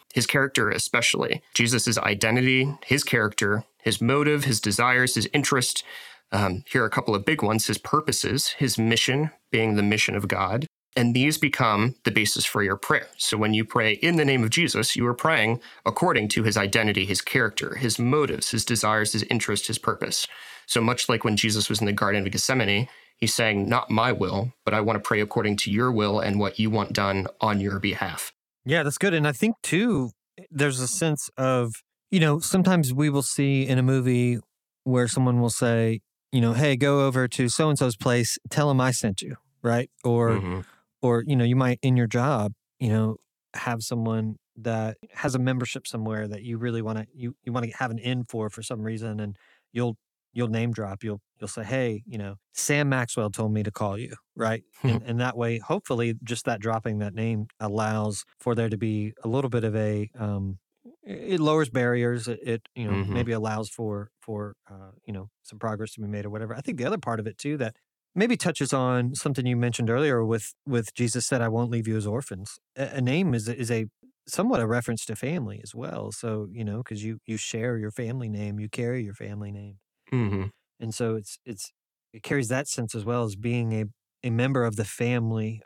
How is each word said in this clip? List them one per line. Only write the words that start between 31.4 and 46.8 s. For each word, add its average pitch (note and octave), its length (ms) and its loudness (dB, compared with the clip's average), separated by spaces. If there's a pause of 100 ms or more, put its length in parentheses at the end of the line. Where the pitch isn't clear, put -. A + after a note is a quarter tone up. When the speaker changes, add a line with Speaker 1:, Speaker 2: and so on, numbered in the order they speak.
Speaker 2:
you F#3+ 80 4
know, D#3 220 4
sometimes F3+ 520 4
we D3 160 2
will C#3 140 2
see C3+ 460 2
in C3 100 4
a B2+ 60 4
movie B2 540 2 (440)
where B2 240 2
someone B2 340 2
will A#2+ 100 2 (140)
say, A2+ 360 2 (320)
you C3 80 4
know, A#2 120 4
"Hey, C#3 240 4
go C#3 300 4
over B2+ 220 2
to B2 200 0
so-and-so's C#3 480 2
place, A#2+ 420 2 (120)
tell D3 180 2
'em C3 120 4
I B2+ 100 4
sent A2+ 320 -2
you," - 140 -10 (260)
right? A#2+ 260 0 (140)
Or, A#2 280 4
Speaker 1:
Mm-hmm. F#2+ 300 0 (400)
Speaker 2:
or, A#2+ 240 4
you D3 120 2
know, A#2+ 80 4
you B2 100 4
might, B2+ 260 2
in B2+ 160 4
your A#2+ 120 4
job, A#2 460 0 (260)
you B2+ 80 0
know, A2 300 2 (360)
have A#2 300 -4
someone A2+ 520 -2 (200)
that A2 400 -4 (160)
has C#3+ 240 -2
a - 20 0
membership B2+ 480 -2
somewhere A2 400 -4
that G#2 160 -10
you A#2 160 -6
really A#2 240 -2